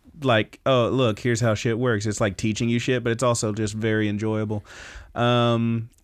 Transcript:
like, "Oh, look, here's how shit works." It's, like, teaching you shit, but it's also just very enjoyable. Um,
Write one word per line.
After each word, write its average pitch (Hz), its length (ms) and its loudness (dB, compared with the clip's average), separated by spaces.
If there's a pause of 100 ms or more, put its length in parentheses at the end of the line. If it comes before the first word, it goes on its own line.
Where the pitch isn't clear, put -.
(220)
like, 113 420 0
"Oh, 123 240 4
look, 113 300 2
here's 117 240 0
how 113 100 4
shit 113 260 -2
works." 113 280 0
It's, 107 160 -2
like, 101 160 0
teaching 113 320 0
you 120 80 2
shit, 123 260 0
but 120 60 0
it's 113 120 -2
also 117 300 2
just 107 220 -4
very 107 340 0
enjoyable. 107 560 -2 (500)
Um, 117 760 0 (140)